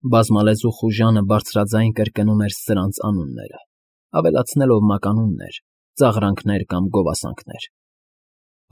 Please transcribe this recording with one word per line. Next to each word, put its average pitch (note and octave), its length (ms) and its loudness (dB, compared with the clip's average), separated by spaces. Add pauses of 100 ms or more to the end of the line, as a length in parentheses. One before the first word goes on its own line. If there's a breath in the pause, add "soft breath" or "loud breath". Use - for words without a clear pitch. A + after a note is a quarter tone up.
Բազմալեզու A2 680 2
խուժանը A2 540 2
բարձրաձայն G#2+ 680 0
կրկնում G#2+ 500 0
էր G2+ 140 -6
սրանց G2 460 -2
անունները, C#2+ 600 -6 (500)
ավելացնելով B2+ 720 2
մականուններ, G#2 800 -2 (320)
ծաղրանքներ G2+ 720 0
կամ F#2 220 -4
գովասանքներ։ - 800 -6 (1000)